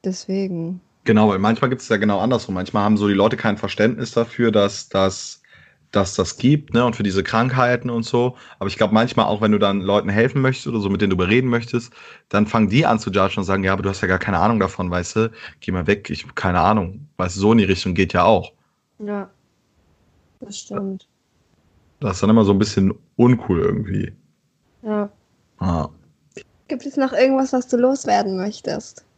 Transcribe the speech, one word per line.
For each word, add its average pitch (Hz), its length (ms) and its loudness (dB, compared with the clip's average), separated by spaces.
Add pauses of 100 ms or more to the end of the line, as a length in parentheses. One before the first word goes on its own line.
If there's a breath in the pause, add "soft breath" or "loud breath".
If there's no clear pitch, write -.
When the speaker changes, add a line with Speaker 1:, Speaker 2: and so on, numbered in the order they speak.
Speaker 1:
deswegen. 185 760 -6 (240)
Speaker 2:
Genau, 107 240 4
weil 98 100 0
manchmal 113 320 0
gibt 120 120 -6
es - 60 -16
ja 110 80 2
genau 101 240 0
andersrum. 110 340 -2
Manchmal 98 300 -2
haben 107 120 4
so 101 120 2
die 101 60 2
Leute 110 220 4
kein 104 220 -2
Verständnis 113 540 -2
dafür, 117 400 0
dass, 101 360 0
dass, - 540 -2 (480 soft breath)
dass 98 240 0
das - 240 -2
gibt, 147 360 0
ne, 120 100 2
und 117 100 0
für 110 80 -6
diese 95 220 0
Krankheiten 123 680 0
und 117 140 -4
so. 123 320 0 (240 loud breath)
Aber 98 80 -4
ich 92 80 -8
glaub, 104 160 2
manchmal 117 340 2
auch, 104 140 -2
wenn 107 120 2
du 104 60 4
dann 98 220 2
Leuten 98 280 0
helfen 120 340 2
möchtest 131 260 -2
oder 117 120 -4
so, 101 100 -2
mit 98 100 0
denen 98 100 2
du 92 60 0
überreden 107 340 2
möchtest, 117 420 -4 (360 loud breath)
dann 104 180 2
fangen 110 220 2
die 139 180 4
an 113 140 2
zu 101 100 -6
judgen 95 300 0
und 92 40 -4
sagen, 95 200 0
"Ja, 95 80 2
aber 95 100 -2
du 98 60 -2
hast 95 120 -6
ja 92 80 -2
gar 92 120 2
keine 95 180 -2
Ahnung 107 220 2
davon, 92 300 -4
weißt 87 260 -4
du? 110 140 0 (300 loud breath)
Geh - 120 -6
mal 90 160 -2
weg, 104 220 0
ich - 140 -8
hab - 120 -14
keine 90 240 0
Ahnung." 101 560 0
Weißt 90 200 -6
du, 95 40 -6
so 104 120 4
in 117 60 6
die 101 60 4
Richtung 92 300 -2
geht 92 180 0
ja 87 120 2
auch. 98 280 2 (460)
Speaker 1:
Ja, 202 320 -10 (1120)
das 208 180 -16
stimmt. 196 500 -10 (920)
Speaker 2:
Das 98 160 -4
ist - 60 -4
dann 98 80 2
immer 113 140 6
so 98 80 4
ein 98 60 4
bisschen 98 340 0 (240)
uncool 120 440 4
irgendwie. 98 520 -4 (720)
Speaker 1:
Ja. 220 300 -4 (480)
Speaker 2:
Ja. 85 300 -2 (760)
Speaker 1:
Gibt 262 200 -8
es 277 100 -8
noch 262 160 0
irgendwas, 262 400 2
was 254 160 -2
du 247 80 0
loswerden 220 600 0
möchtest? - 680 -8 (140)